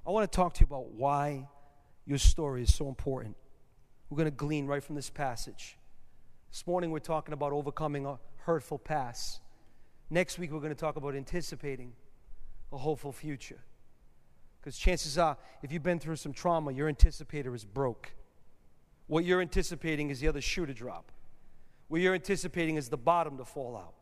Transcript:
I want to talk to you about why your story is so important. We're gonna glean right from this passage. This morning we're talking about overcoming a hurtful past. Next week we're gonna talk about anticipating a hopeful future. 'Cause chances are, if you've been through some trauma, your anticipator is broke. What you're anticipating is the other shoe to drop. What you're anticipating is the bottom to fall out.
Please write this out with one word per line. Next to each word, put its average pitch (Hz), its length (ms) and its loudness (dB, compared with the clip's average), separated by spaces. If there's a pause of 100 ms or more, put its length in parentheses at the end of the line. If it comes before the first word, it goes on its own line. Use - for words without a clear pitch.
I 170 40 -2
want 208 200 2
to - 40 -2
talk 180 180 4
to - 60 -6
you - 80 12
about 131 240 -6
why 139 560 0 (580)
your 139 140 0
story 135 420 6
is 117 100 4
so 143 160 4
important. 131 480 -4 (720)
We're 151 120 -4
gonna 156 100 4
glean 147 380 -2
right 139 160 0
from 156 100 -8
this 143 160 -6
passage. - 720 -6 (720)
This - 160 -10
morning 175 240 0
we're 156 80 -2
talking 156 340 -4
about 143 200 -2
overcoming 147 520 -2
a 139 140 -6 (160)
hurtful 156 420 0
past. - 640 -4 (680)
Next 180 260 0
week 175 140 -6
we're 156 80 -6
gonna 147 160 -4
talk 151 200 -4
about 143 200 -6
anticipating 135 800 -6 (760)
a 143 60 -6
hopeful 143 340 -2
future. - 520 -10 (1000)
'Cause - 160 -12
chances 160 400 2
are, 160 220 2 (240)
if 135 80 -8
you've 165 100 -2
been 170 180 2
through 151 180 -4
some 143 160 -8
trauma, 160 380 0
your 139 160 -2
anticipator 147 680 4
is 107 100 -10
broke. 117 480 -4 (960)
What 165 180 2
you're 180 160 6
anticipating 160 680 0
is 131 80 -6
the 151 80 2
other 151 120 2
shoe 160 280 -2
to 135 80 -6
drop. 92 360 -12 (760)
What 160 120 0
you're 185 140 6
anticipating 170 640 0
is 143 140 -2
the 147 80 -2
bottom 156 420 2
to 127 40 -10
fall 123 320 -10
out. 101 260 -14